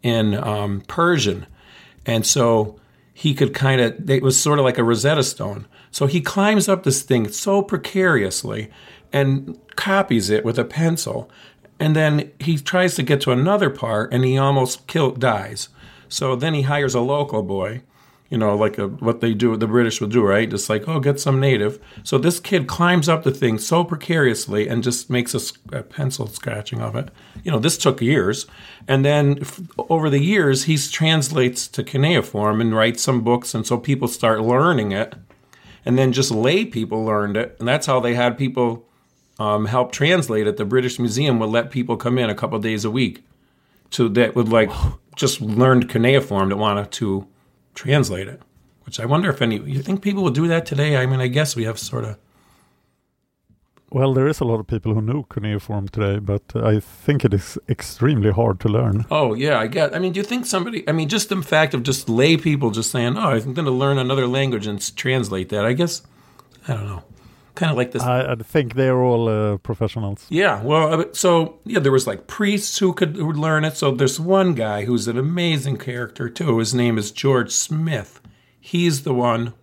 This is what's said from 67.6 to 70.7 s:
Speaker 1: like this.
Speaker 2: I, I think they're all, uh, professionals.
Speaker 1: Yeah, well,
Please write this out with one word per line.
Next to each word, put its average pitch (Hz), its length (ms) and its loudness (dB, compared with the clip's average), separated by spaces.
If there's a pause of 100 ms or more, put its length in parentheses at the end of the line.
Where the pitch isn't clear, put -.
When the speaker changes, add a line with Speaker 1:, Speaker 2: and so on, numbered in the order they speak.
Speaker 1:
like 127 160 0
this. 117 100 -4
Speaker 2:
I, 127 300 0
I 123 40 -2
think 117 380 -2
they're 127 260 4
all, 120 300 4
uh, 107 280 0
professionals. 107 720 -6
Speaker 1:
Yeah, 151 360 0
well, 156 380 2